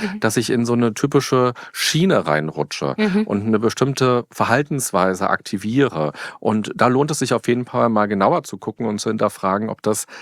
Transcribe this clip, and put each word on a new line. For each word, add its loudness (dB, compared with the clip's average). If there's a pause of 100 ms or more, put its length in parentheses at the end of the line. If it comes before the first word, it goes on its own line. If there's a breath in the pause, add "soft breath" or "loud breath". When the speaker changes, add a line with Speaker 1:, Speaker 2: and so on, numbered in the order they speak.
Speaker 1:
Mhm. -6
Speaker 2:
dass 0
ich 0
in 2
so 0
eine 2
typische 2 (180 loud breath)
Schiene 2
reinrutsche -2
Speaker 1:
Mhm. 2
Speaker 2:
und -2
eine 2
bestimmte 0 (400)
Verhaltensweise 0
aktiviere. 0 (280 loud breath)
Und -2
da 4
lohnt 2
es -2
sich 0
auf -2
jeden 0
Fall 2
mal 2
genauer 2
zu -12
gucken -6
und -2
zu -2
hinterfragen, -2
ob -12
das -2 (160 loud breath)